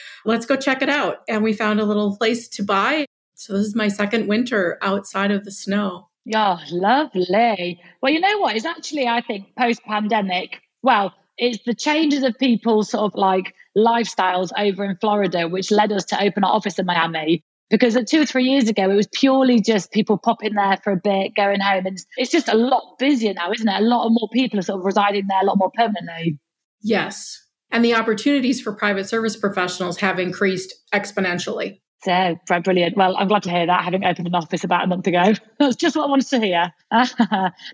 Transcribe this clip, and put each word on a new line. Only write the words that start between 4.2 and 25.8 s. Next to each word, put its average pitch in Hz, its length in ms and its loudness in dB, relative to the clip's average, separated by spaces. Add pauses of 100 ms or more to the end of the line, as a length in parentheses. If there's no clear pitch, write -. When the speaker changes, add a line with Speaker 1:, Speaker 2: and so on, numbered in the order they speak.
Speaker 1:
winter 214 540 -2
outside 196 500 -2
of 202 120 -4
the 202 60 -16
snow. 196 580 -6 (160)
Speaker 2:
Yeah, 208 340 0 (120)
lovely. 190 1120 0 (200)
Well, 269 120 0
you 320 80 0
know 403 180 0
what? 262 160 0
It's 226 100 -4
actually, 302 440 -4
I 233 120 0
think, 208 280 -8 (100)
post-pandemic, 214 1000 -2 (200)
well, 208 320 2 (240)
it's 240 300 -2
the 240 80 -2
changes 302 480 0
of 254 160 0
people's 226 520 2
sort 208 220 -2
of, - 60 -12
like, 190 380 0 (200)
lifestyles 196 800 2
over 202 280 0
in 196 160 -4
Florida, 190 480 0
which 190 240 -4
led 208 180 4
us 196 140 -2
to - 180 -4
open 202 220 0
our 185 80 2
office 208 260 0
in 185 80 -2
Miami. 165 560 0 (280)
Because, 214 260 4
uh, 247 120 0
two 311 140 4
or 262 40 0
three 262 180 0
years 262 240 2
ago, 202 200 0
it 196 60 4
was 202 180 2
purely 262 480 4
just 202 300 0
people 208 260 2
popping 214 380 -2
there 196 300 2
for 202 80 0
a 190 100 0
bit, 196 320 0
going 202 240 2
home. 196 280 0
And 185 120 -8 (180)
it's 254 140 -4
just 330 180 2
a 208 60 2
lot 240 460 2
busier 240 340 2
now, 175 160 -4
isn't 220 180 0
it? 196 120 0
A 208 40 2
lot 233 260 2
more 226 220 2
people 226 280 0
are - 20 0
sort 196 160 -4
of 180 60 -4
residing 202 440 2
there 190 140 2
a - 20 4
lot 196 140 4
more 185 160 0
permanently. 170 640 -2 (440)